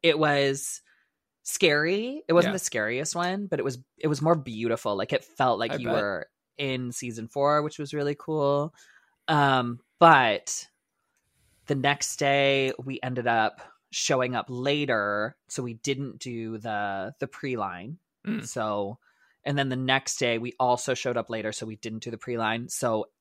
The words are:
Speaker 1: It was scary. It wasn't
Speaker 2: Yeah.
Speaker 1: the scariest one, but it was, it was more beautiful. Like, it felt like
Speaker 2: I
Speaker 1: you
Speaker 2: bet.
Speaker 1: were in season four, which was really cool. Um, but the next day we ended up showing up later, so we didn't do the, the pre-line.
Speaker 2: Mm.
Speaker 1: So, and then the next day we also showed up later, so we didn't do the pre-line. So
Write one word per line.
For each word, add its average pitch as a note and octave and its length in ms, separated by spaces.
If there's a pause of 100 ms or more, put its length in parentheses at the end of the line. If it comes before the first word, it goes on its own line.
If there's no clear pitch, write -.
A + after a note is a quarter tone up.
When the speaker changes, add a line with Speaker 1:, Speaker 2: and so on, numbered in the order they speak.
Speaker 1:
It D#3 160
was C#3 640 (600)
scary. F#3+ 840
It E3 60
wasn't F3 200
Speaker 2:
Yeah. G3 40
Speaker 1:
the - 80
scariest A#2+ 500
one, F#3 340
but D3 100
it - 60
was, B2+ 140 (200)
it - 100
was D3 140
more E3 140
beautiful. A2+ 600
Like, G2 160
it - 120
felt B2 340
like A#2 140
Speaker 2:
I - 40
Speaker 1:
you A#2 120
Speaker 2:
bet. - 80
Speaker 1:
were G2+ 300 (300)
in C3 360
season A2+ 360
four, D3 340
which D3+ 160
was C#3+ 140
really D3 260
cool. D3 540 (560)
Um, C3 520 (180)
but C3+ 680 (1000)
the D3 80
next C#3 420
day C#3 560 (100)
we C3 200
ended B2+ 240
up A2+ 340 (300)
showing B2+ 440
up A2 140
later, B2 880 (120)
so - 140
we A#2 120
didn't C3+ 440
do A2+ 400
the, G#2 640
the C#3 60
pre-line. A2 720 (280)
Speaker 2:
Mm. G#3+ 200
Speaker 1:
So, G#2+ 520 (460)
and C#3+ 140
then C3+ 100
the B2+ 80
next C3 400
day A#2 220
we A#2+ 200
also B2 360
showed A#2+ 220
up A2+ 140
later, G#2+ 220
so A2 140
we A2 100
didn't A2 260
do A#2+ 80
the A2+ 80
pre-line. A#2 500
So A2+ 380 (140)